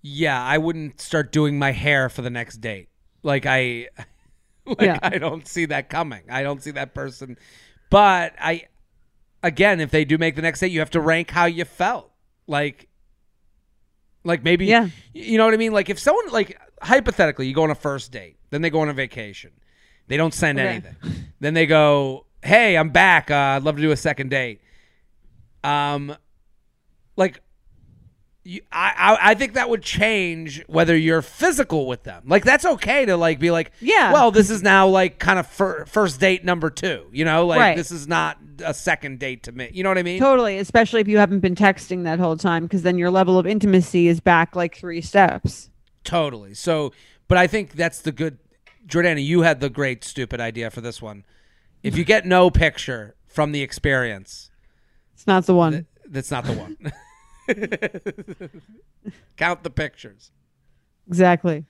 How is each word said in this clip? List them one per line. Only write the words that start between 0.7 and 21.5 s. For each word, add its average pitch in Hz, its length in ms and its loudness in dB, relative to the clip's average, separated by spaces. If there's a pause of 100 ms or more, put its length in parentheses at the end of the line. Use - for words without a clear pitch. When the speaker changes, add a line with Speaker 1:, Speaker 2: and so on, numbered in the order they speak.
Speaker 1:
start 151 300 -4
doing 147 280 0
my 139 120 0
hair 139 380 0
for - 120 -12
the 123 80 -8
next 120 280 -12
date. 107 300 -12 (360)
Like, 139 220 -2
I, 127 440 -2 (380)
<laughs> - 380 -20
like, 254 160 -6
Speaker 2:
Yeah. 175 220 2
Speaker 1:
I 185 140 -2
don't 156 300 -8
see 170 180 -6
that 143 240 -6
coming. 139 400 -8
I 131 140 -6
don't 139 200 -8
see 147 80 -14
that 139 220 -10
person. 135 440 -14 (520)
But 190 500 4
I, 165 240 -4 (800)
again, 180 380 2
if 147 100 -4
they 156 140 2
do 151 120 0
make 160 180 -2
the 156 60 -8
next 160 200 -4
date, 185 100 -2
you 160 80 -4
have 156 120 -4
to 165 100 0
rank 165 300 -2
how 175 140 2
you 170 200 -4
felt. 202 460 -6 (360)
Like, 147 400 -6 (1400)
like, 170 200 -2
maybe, 190 240 2
Speaker 2:
Yeah. 226 160 4
Speaker 1:
y-, 185 60 -2 (240)
you 226 240 -2
know 220 80 6
what 226 80 4
I 220 40 2
mean? 220 160 -2
Like, 202 160 0
if 190 100 -6
someone, 370 320 0
like, 220 260 -4 (240)
hypothetically, 185 680 0
you 131 60 -8
go 160 100 0
on 156 80 0
a 143 40 -4
first 139 360 -8
date, 92 260 -18 (140)
then 147 100 -4
they 165 80 -2
go 156 120 -2
on 151 80 -2
a 143 40 -8
vacation. 117 580 -10 (560)
They 131 80 -6
don't 156 180 0
send 147 260 0
Speaker 2:
Okay. 127 100 0
Speaker 1:
anything. 113 260 -10 (460)
Then 147 120 -2